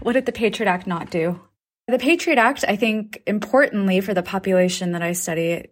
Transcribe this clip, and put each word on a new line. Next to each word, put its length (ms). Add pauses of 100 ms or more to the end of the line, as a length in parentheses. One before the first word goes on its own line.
what 120
did 120
the 60
Patriot 380
Act 180
not 240
do? 280 (500)
The 100
Patriot 400
Act, 260
I 120
think, 500
importantly 720
for 140
the 100
population 720
that 100
I 80
study, 600